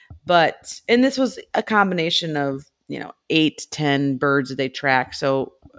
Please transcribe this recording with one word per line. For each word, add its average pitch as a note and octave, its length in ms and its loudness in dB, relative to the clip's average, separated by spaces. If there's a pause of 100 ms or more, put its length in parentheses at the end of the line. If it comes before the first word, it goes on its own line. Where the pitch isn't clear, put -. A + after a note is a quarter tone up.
(260)
But, - 640 2
and A#3+ 160 4
this C4 140 0
was B3+ 200 0 (160)
a - 80 0
combination F3 760 0
of, C#3 280 -4 (220)
you C#3+ 120 -8
know, - 120 -12 (180)
eight, D#3 400 0
ten C#3 480 0
birds C#3 320 0
that C3+ 60 -10
they C3 140 -4
track. C3 440 -2
So, C3+ 400 -2 (260)